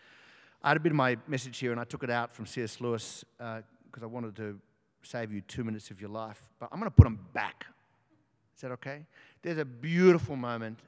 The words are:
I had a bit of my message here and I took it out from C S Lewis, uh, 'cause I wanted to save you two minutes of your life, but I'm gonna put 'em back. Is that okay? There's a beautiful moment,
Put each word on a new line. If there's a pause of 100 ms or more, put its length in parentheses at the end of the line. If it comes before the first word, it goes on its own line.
(640)
I
had
a
bit
of
my (100)
message
here
and
I
took
it
out
from
C
S
Lewis, (140)
uh, (300)
'cause
I
wanted
to (400)
save
you
two
minutes
of
your
life, (160)
but
I'm
gonna
put
'em
back. (880)
Is
that
okay? (340)
There's
a
beautiful
moment,